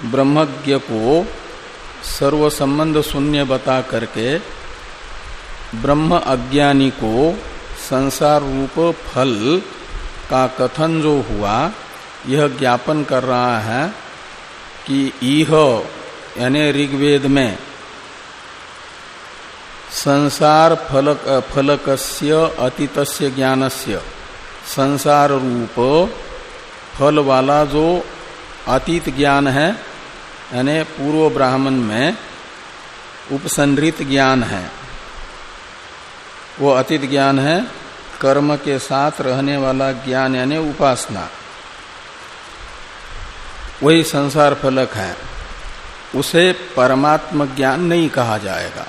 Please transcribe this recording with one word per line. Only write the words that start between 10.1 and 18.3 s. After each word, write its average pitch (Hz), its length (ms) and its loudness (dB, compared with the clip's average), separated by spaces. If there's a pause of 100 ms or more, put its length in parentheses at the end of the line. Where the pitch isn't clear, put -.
का 131 160 4
कथन 156 560 0
जो 147 180 4
हुआ, 107 500 0 (560)
यह 143 220 4
ज्ञापन 131 560 2
कर 131 180 2
रहा 123 360 2
है 127 360 -2 (920)
कि 135 260 0 (100)
इह 143 600 4 (600)
यानी 143 300 2
ऋग्वेद 143 540 2
में 131 320 2 (2250)